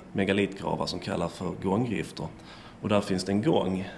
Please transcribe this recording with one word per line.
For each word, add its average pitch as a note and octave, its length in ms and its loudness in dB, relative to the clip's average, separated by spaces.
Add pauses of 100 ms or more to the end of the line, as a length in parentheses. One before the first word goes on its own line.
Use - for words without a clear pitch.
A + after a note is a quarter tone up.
(140)
megalitgravar F#2 720 2
som F2 140 -4
kallas E2+ 340 -2
för F2+ 180 -4 (120)
gånggrifter. G2+ 640 0 (540)
Och G#2 80 -2
där G#2 120 6
finns F#2 220 0
det F#2+ 80 0
en G2+ 100 4
gång F#2+ 560 2